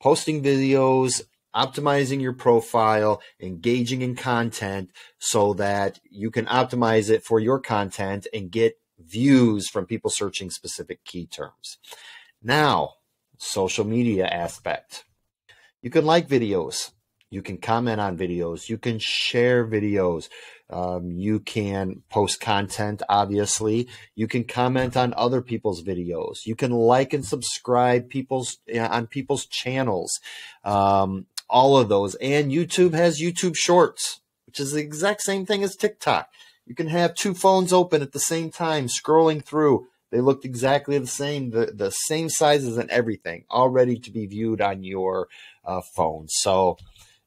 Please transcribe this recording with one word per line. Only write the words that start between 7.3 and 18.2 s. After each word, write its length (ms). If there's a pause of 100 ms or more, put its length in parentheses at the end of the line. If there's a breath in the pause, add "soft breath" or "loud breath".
your 180
content 760
and 160
get 260 (260)
views 680
from 180
people 240
searching 400
specific 540
key 220
terms. 520 (640 loud breath)
Now, 540 (420)
social 460
media 420
aspect. 800 (760 soft breath)
You 80
can 160
like 240
videos. 600 (400)
You 100
can 160
comment 440
on 180
videos. 500